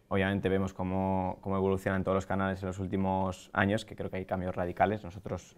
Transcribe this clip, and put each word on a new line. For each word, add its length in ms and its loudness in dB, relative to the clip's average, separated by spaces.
obviamente, 420 2
vemos 240 2
cómo, 680 0
cómo 160 -2
evolucionan 480 2
todos 100 2
los 120 0
canales 360 0
en 40 -4
los 120 -6
últimos 760 -2
años, 320 2
que 100 -14
creo 140 -6
que 80 -6
hay 80 -6
cambios 280 -2
radicales. 500 2
Nosotros, 540 -10